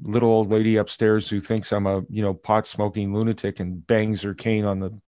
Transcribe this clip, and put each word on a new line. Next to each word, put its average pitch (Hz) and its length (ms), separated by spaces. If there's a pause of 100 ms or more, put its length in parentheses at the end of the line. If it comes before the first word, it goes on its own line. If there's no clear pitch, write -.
little 117 280
old 110 200
lady 110 260
upstairs 107 540
who 104 100
thinks 110 320
I'm 101 160
a, 98 220
you 107 120
know, 98 120
pot 110 340
smoking 104 460
lunatic 107 460
and 90 260
bangs 107 360
her 101 120
cane 107 320
on 98 140
the 98 300